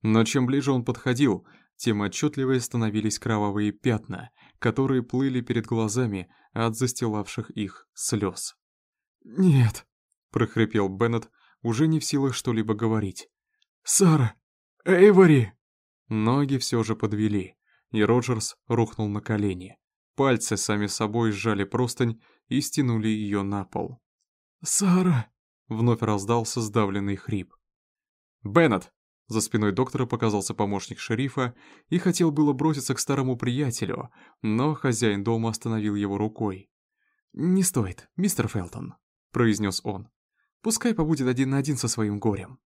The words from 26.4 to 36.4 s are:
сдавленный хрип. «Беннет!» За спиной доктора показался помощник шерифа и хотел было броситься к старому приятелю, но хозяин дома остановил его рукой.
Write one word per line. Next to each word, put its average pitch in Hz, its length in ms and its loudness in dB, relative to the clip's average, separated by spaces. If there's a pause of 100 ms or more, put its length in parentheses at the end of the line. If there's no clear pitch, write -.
сдавленный 101 560 -2
хрип. 98 380 -8 (880)
«Беннет!» 107 500 2 (340)
За 110 140 -2
спиной 107 320 0
доктора 127 320 -2
показался 110 480 -2
помощник 101 460 -4
шерифа 123 560 -4 (340)
и 170 80 0
хотел 175 340 2
было 147 220 2
броситься 139 420 -2
к - 40 -6
старому 127 400 -2
приятелю, 123 720 -4 (320)
но 123 320 0
хозяин 110 500 0
дома 113 240 0
остановил 110 460 -4
его 101 240 -2
рукой. 104 520 -4 (600)